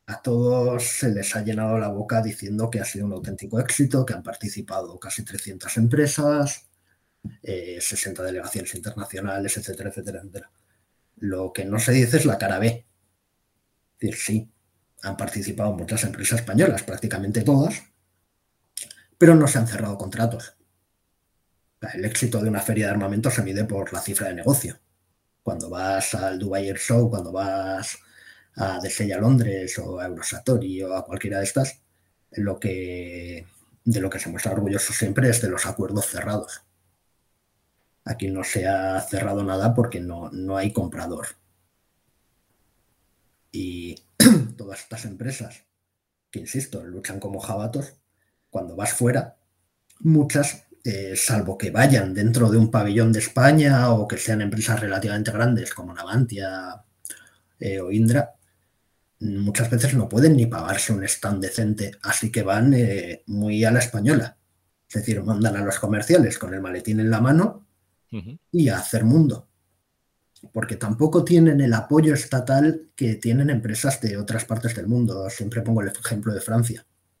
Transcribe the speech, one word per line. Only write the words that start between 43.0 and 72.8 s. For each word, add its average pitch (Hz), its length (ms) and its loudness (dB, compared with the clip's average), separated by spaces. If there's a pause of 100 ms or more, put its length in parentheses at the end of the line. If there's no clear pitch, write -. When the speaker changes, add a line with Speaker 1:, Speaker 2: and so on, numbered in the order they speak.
Speaker 1:
Y 90 520 -10 (140)
<clears throat> 190 400 6
todas 98 240 -14
estas - 240 -14
empresas, 117 580 -12 (640)
que - 100 -12
insisto, - 440 -8
luchan 92 360 -12
como 98 200 -8
jabatos, 110 560 -6 (540)
cuando 90 260 -8
vas 101 180 -4
fuera, 123 440 0 (640)
muchas, 147 640 4 (180)
eh, 98 320 -6
salvo 95 420 0
que 95 140 -4
vayan 110 420 4
dentro 113 360 4
de 110 80 4
un 110 140 6
pabellón 110 400 4
de 110 80 4
España 135 720 6
o 104 160 2
que - 100 -6
sean 107 240 -2
empresas 107 380 -2
relativamente 104 520 -4
grandes 110 420 0
como 87 200 -14
Navantia, 95 920 -4 (760)
eh, 98 200 -4
o 90 120 -6
Indra, 113 440 4 (840)
muchas 104 500 -2
veces 127 260 2
no 110 120 2
pueden 143 300 6
ni 117 80 6
pagarse 98 480 -2
un 95 100 -2
stand 101 380 -2
decente, 104 500 -2 (120)
así - 280 -2
que 110 120 0
van, 107 300 6
eh, 98 520 2
muy 107 400 0
a 113 60 6
la 123 80 6
española. 117 580 2 (500)
Es - 60 -12
decir, 104 300 -2
mandan 104 340 2
a 101 80 -2
los 98 140 -4
comerciales 107 580 4
con 92 160 -8
el 95 80 -6
maletín 95 380 -4
en 110 100 4
la 113 100 4
mano 156 460 4 (460)
Speaker 2:
Ujú. 113 260 -12 (140)
Speaker 1:
y 160 180 4
a 95 80 0
hacer 110 260 -2
mundo. 139 460 4 (1040)
Porque 113 220 -4
tampoco 151 480 2
tienen 165 380 8
el 120 120 6
apoyo 151 400 4
estatal 139 800 0